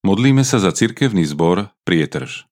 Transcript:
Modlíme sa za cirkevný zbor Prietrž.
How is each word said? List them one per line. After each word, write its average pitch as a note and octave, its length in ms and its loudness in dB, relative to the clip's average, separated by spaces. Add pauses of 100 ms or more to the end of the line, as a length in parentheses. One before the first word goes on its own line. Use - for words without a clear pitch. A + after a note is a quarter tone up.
Modlíme B2+ 400 2
sa C3 160 0
za F#2 160 0
cirkevný A2+ 480 0
zbor E2 480 -2 (160)
Prietrž. D2+ 640 -4